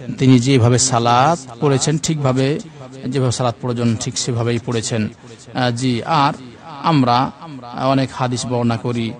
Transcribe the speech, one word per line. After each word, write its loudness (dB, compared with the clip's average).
তিনি 8
যেভাবে 4
সালাত 2
পড়েছেন, 2
ঠিকভাবে 0
যেভাবে 0
সালাত -2
প্রয়োজন, 0
ঠিক -8
সেভাবেই -2
পড়েছেন। -4
আহ, 0
জি, -2
আর 2
আমরা 4
অনেক 2
হাদিস -4
বর্ণনা 0
করি, -4